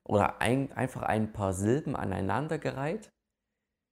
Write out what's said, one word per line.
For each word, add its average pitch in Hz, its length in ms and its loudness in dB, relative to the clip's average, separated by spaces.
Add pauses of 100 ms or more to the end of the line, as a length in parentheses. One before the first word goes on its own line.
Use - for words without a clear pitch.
oder - 360 4
ein, 131 320 2
einfach 117 300 -4
ein 107 300 0
paar 98 200 0
Silben 107 420 2
aneinandergereiht, 131 1160 -4 (800)